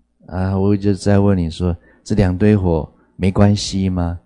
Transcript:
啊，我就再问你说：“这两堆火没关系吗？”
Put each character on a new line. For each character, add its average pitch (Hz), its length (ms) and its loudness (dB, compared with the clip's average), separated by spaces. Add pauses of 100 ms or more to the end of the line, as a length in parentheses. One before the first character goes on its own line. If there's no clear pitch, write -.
(260)
啊， 95 320 -4
我 101 180 2
就 98 160 0
再 101 280 2
问 101 180 2
你 85 100 -2
说 87 280 -4 (260)
：“这 - 120 -6
两 92 220 0
堆 104 200 4
火 85 340 -2 (260)
没 92 140 -2
关 104 240 4
系 95 340 -4
吗？” 87 380 -4